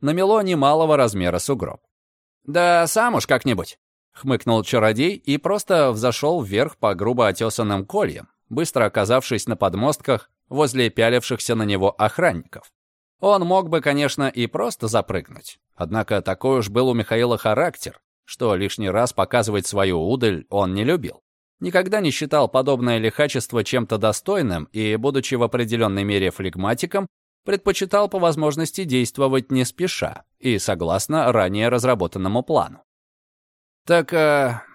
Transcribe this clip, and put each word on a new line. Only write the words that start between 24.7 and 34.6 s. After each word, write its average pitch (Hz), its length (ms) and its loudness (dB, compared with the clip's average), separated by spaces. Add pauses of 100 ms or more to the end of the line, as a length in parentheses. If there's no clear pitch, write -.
и, 107 240 -2
будучи 135 380 -2
в 120 80 2
определённой 113 600 0
мере 98 280 0
флегматиком, 107 760 -4 (380)
предпочитал 202 640 0
по 196 100 -4
возможности 160 640 0
действовать 131 680 0
не 127 140 2
спеша - 580 -6 (160)
и 120 200 0
согласно 101 720 0
ранее 104 380 2
разработанному 110 760 0
плану. 104 400 -2 (1000)
«Так, 170 280 2
э, 143 480 2 (140)